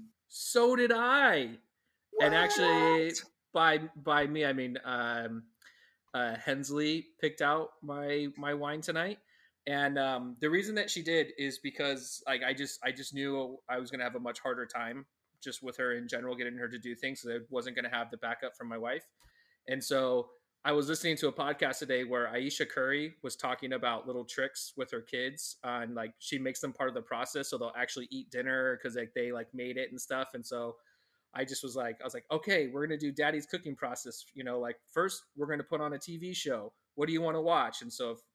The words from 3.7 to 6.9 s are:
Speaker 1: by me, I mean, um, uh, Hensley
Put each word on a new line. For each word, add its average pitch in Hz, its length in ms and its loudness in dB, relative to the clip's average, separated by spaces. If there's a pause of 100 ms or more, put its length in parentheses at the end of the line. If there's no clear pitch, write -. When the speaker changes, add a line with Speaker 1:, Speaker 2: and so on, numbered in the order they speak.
Speaker 1:
by 147 320 4
me, 151 160 2
I 139 80 4
mean, 127 320 -2
um, 117 600 -2 (680)
uh, 120 240 0
Hensley 147 720 0 (140)